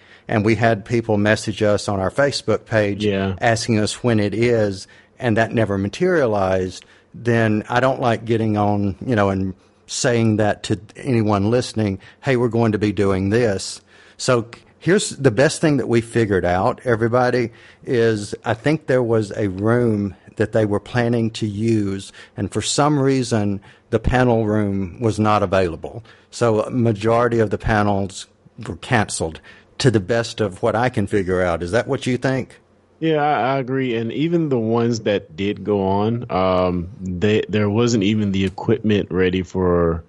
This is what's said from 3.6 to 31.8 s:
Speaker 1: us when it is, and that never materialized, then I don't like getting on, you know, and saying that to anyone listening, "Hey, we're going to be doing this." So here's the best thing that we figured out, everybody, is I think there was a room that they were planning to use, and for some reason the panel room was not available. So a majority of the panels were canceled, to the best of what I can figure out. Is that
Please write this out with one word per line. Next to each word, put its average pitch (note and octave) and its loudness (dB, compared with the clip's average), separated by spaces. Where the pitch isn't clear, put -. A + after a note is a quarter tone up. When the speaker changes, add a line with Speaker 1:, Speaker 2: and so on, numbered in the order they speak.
Speaker 1:
us - -4
when A2 2
it G2+ -2
is, G#2+ 0
and A#2+ 0
that A2 0
never G#2 0
materialized, G2+ 0
then A2+ 0
I A#2+ 0
don't C3 0
like A#2 -2
getting A2+ 0
on, G2+ 0
you A#2+ 0
know, G2+ 4
and F#2+ -2
saying A2+ 0
that G#2 0
to G#2 -2
anyone G#2+ 0
listening, A2 -2
"Hey, C3+ 0
we're A#2+ 0
going A2+ 2
to G#2+ 0
be G#2 0
doing G2 0
this." G#2+ -2
So A#2 0
here's F#3+ 0
the C3 2
best C3+ 2
thing D3+ 2
that A2+ -2
we A#2 2
figured G2+ 0
out, F#2 0
everybody, A#2+ 0
is A2+ 0
I A#2 -2
think D3+ -2
there B2+ 2
was A2 0
a G#2+ -2
room G#2 0
that G#2+ -2
they A2 2
were G2+ -2
planning A#2 0
to A2+ -6
use, G2+ -2
and G#2 -4
for G#2+ -2
some D3 0
reason A#2 0
the A2+ 0
panel B2 4
room G2 -2
was G#2+ 0
not G#2+ 4
available. F#2 -2
So A2 2
a A#2+ -6
majority A#2 2
of G#2 2
the G#2+ -2
panels G#2 0
were G2 -8
canceled, F2+ -2
to C3 4
the G#2+ 2
best A#2 -2
of F#2 -4
what A2 0
I A#2+ 0
can G#2 -2
figure F#2 0
out. E2+ 0
Is F2 -6
that A2+ 0